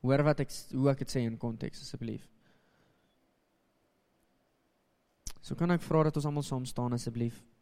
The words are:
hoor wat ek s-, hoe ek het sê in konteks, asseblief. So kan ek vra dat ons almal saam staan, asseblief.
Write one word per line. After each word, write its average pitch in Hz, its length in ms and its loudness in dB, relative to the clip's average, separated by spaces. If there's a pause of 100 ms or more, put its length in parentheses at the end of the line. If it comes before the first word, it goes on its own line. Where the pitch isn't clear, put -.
hoor 139 240 6
wat 151 180 4
ek - 60 -8
s-, - 240 -12
hoe 135 160 4
ek 135 140 0
het - 100 -6
sê 127 100 2
in 113 140 -2
konteks, - 460 -6
asseblief. - 420 -8 (3250)
So - 160 -8
kan 175 160 2
ek 170 140 2
vra 156 220 4
dat 151 100 0
ons 147 100 -2
almal 147 160 -2
saam 127 240 -4
staan, 123 280 -2
asseblief. 117 420 -2 (240)